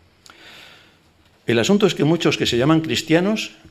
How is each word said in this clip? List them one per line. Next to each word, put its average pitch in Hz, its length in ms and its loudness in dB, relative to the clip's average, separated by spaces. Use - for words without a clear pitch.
El 117 120 2
asunto 202 280 2
es 160 80 0
que - 100 -2
muchos 165 340 0
que 127 80 -2
se 123 100 -2
llaman 156 240 2
cristianos 165 720 -2